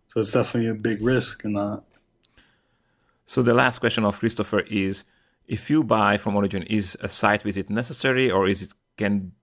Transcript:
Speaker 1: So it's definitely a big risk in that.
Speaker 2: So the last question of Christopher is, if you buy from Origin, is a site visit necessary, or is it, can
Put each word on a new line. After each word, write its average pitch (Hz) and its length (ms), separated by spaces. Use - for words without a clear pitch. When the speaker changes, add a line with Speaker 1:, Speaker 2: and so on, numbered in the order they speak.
Speaker 1:
So - 120
it's 107 120
definitely 117 380
a 110 40
big 107 280
risk 123 420
in 107 100
that. 101 280
Speaker 2:
So - 160
the 117 120
last 127 240
question 113 260
of 101 140
Christopher 107 420
is, 98 440
if - 240
you 151 140
buy 107 320
from 101 200
Origin, 98 280
is 104 360
a 117 80
site 107 340
visit 98 280
necessary, 127 600
or 95 180
is 95 140
it, - 120
can 101 360